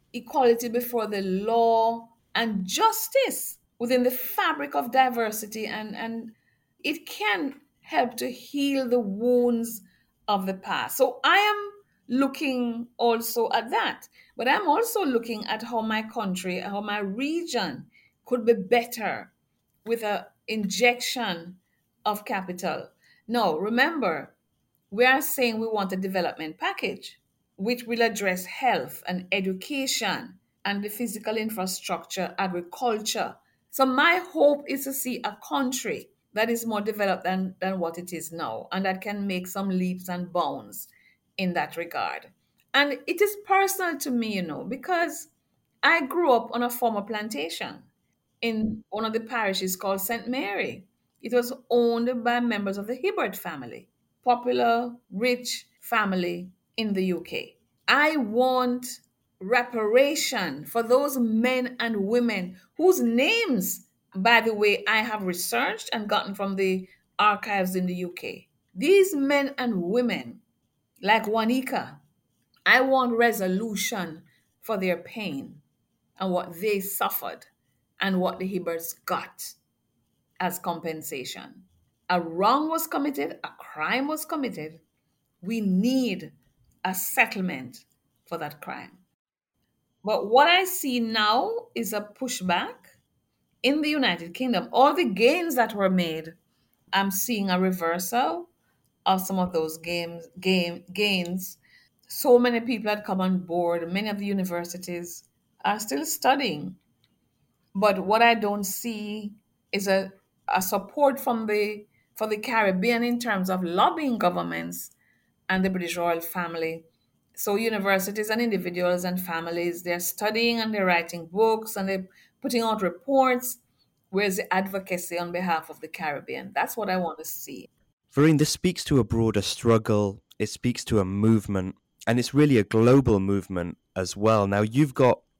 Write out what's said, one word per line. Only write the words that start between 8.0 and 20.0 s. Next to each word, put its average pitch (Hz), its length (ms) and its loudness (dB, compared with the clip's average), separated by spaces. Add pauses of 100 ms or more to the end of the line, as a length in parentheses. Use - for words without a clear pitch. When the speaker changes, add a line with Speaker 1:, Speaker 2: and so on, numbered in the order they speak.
Speaker 1:
to - 140 -4
heal 277 560 -2
the 240 120 2
wounds 233 840 0 (460)
of 196 180 0
the 190 80 -2
past. 170 440 -4
So 269 260 2
I 330 140 6
am 415 340 0 (480)
looking 247 680 -2 (100)
also 226 540 0
at 226 200 0
that, - 360 -2 (280)
but 233 120 -4
I'm 339 200 2
also 403 360 2
looking 233 440 -2
at 220 160 -4
how 233 180 -4
my 220 220 -2
country, 185 560 -4
how 202 220 -6
my 208 180 -4
region 240 840 -4 (400)
could 233 200 -2
be 233 80 8
better 202 800 -2 (540)
with 226 180 -2